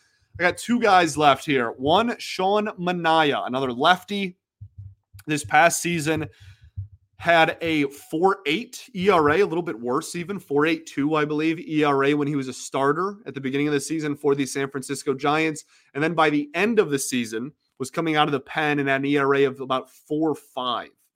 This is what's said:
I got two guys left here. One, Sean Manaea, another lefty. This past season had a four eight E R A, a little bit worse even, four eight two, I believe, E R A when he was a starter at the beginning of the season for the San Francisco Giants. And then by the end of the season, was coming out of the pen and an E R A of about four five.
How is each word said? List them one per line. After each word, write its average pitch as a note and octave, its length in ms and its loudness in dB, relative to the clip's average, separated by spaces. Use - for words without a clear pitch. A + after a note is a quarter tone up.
I E3+ 40 -4
got F3+ 140 2
two A#3+ 220 -2
guys F3+ 380 4
left C#3+ 280 4
here. B2 320 0
One, F#3 420 2
Sean G#3 480 -2
Manaea, D#3+ 680 2
another B2+ 260 -4
lefty. F3+ 640 0
This D3+ 180 -2
past E3 380 4
season D#3+ 480 -2
had E3 440 4
a D#3+ 240 0
four E3 600 -2
eight F#3+ 480 -6
E F#3 160 -2
R D#3+ 200 6
A, D#3+ 100 4
a G3+ 60 4
little E3+ 180 -2
bit D3+ 160 -8
worse B2+ 360 -4
even, F#3 220 -8
four D3 280 0
eight E3 200 0
two, D3 300 -2
I D3+ 80 2
believe, D#3 360 -2
E D#3 220 -2
R C#3+ 220 2
A D3+ 100 4
when D3 140 0
he D3 80 -2
was C3 140 -4
a A#2+ 40 -8
starter D#3 720 -2
at C3+ 80 -12
the C#3 80 -10
beginning C#3 260 -2
of D3+ 60 -2
the C#3+ 60 2
season D3+ 380 -4
for C#3 180 2
the C#3 100 -2
San C#3 240 -4
Francisco C#3 440 -6
Giants. D3+ 500 -2
And C#3 100 -2
then E3+ 100 0
by D#3 160 4
the D3 240 0
end G#3 240 0
of F3+ 120 4
the C#3+ 100 0
season, A#2+ 540 -6
was B2+ 100 -8
coming D#3+ 280 -2
out D3+ 100 4
of D3 60 -4
the C#3 80 0
pen D3 380 -2
and C#3 100 -2
an C3+ 160 0
E C#3+ 100 0
R C#3 180 2
A C#3 120 4
of C3 160 -2
about C3 280 -6
four D3+ 460 -4
five. A#2+ 540 -6